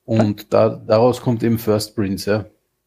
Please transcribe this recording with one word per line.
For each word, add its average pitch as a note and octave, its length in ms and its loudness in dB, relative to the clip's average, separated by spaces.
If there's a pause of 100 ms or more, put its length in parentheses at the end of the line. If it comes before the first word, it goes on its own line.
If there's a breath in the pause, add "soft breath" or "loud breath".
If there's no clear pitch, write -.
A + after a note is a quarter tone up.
Und A2 480 0
da, G#2+ 160 4
daraus A#2 540 0
kommt A#2+ 200 -2
eben A2+ 160 0
First G#2+ 380 -2
Prince, G2 340 -4
ja. F2+ 140 0 (420)